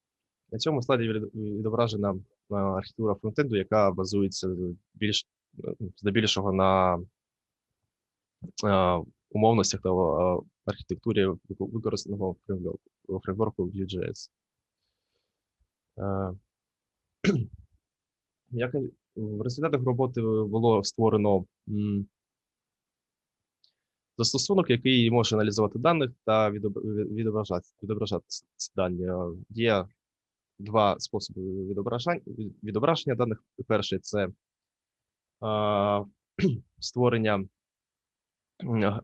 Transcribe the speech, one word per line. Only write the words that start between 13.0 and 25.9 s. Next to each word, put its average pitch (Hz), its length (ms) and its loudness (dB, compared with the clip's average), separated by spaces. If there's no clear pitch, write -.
фреймворку 101 420 -2
Vue.js. 95 640 -6
Е, 98 340 -4
<clears throat> 160 260 0
як 123 260 -4
і 139 160 -4
в 107 260 -6
результатах 135 440 -2
роботи 127 360 0
було 110 600 4
створено, 104 640 2
м, 104 380 -2
застосунок, 151 520 2
який 123 420 4
може 117 240 4
аналізувати 107 440 2
даних 147 320 2